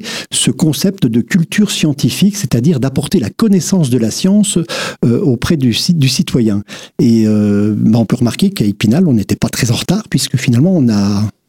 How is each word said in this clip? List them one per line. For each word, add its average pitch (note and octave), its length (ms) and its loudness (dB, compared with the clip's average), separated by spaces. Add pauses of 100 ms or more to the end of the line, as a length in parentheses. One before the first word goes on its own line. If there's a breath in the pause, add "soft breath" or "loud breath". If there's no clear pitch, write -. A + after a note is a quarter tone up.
(320 loud breath)
ce - 200 -2
concept D#3+ 540 -2
de A2+ 160 2
culture G3 500 0
scientifique, D#3 640 0
c'est-à-dire B2+ 440 0
d'apporter C3+ 400 -2
la F#3 100 -2
connaissance F#3+ 600 0
de B2+ 80 2
la A2+ 120 0
science, G3+ 480 0 (480 loud breath)
euh, A#2 140 2
auprès D#3 380 0
du B2+ 160 2
ci-, F3 200 -2
du C3+ 160 2
citoyen. G#2+ 540 0 (360 loud breath)
Et, A#2 280 4
euh, G#2 500 2
bah, A2+ 220 2
on A2 60 0
peut B2 120 -2
remarquer A#2+ 320 0
qu'à F#3 160 -2
Épinal, A2+ 420 0
on C3+ 60 2
n'était G2+ 220 0
pas - 140 -2
très - 220 -2
en G#2+ 40 0
retard, - 340 -2
puisque - 260 -2
finalement, B2+ 400 2
on B2+ 140 2
a, G#2 340 0 (260)